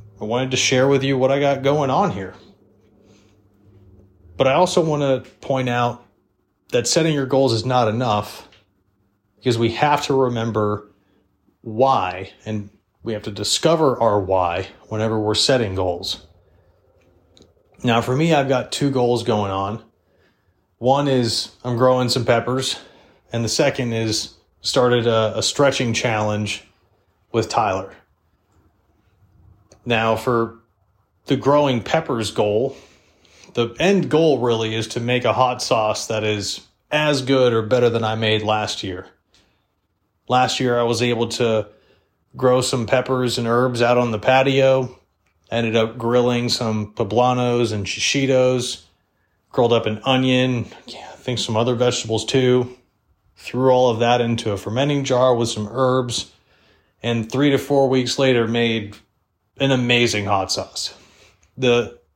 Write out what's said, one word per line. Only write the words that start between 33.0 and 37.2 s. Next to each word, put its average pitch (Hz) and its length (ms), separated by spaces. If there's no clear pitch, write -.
the 117 240
end 175 320
goal 151 300
really 113 340
is 110 140
to - 120
make 120 240
a 113 100
hot 123 280
sauce 107 460
that 107 160
is 104 440
as 151 320